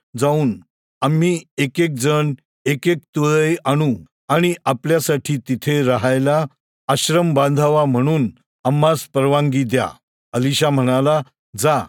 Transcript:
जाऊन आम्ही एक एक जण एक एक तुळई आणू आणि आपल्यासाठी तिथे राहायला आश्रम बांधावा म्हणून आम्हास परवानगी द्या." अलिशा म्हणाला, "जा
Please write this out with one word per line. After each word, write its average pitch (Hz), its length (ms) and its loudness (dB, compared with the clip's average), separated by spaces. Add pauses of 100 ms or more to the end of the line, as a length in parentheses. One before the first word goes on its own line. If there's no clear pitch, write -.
(180)
जाऊन 139 420 0 (420)
आम्ही 160 400 0 (160)
एक 143 220 -2
एक 165 120 2
जण 147 420 0 (320)
एक 143 220 -2
एक 170 100 0 (180)
तुळई 156 400 2 (100)
आणू 143 300 0 (320)
आणि 170 260 0 (120)
आपल्यासाठी 147 720 -2
तिथे 143 460 -2
राहायला 131 640 0 (420)
आश्रम 160 460 0
बांधावा 147 520 2
म्हणून 135 440 0 (340)
आम्हास 147 400 2
परवानगी 139 600 0
द्या." 117 260 -2 (440)
अलिशा 135 360 0
म्हणाला, 135 520 0 (360)
"जा 139 320 0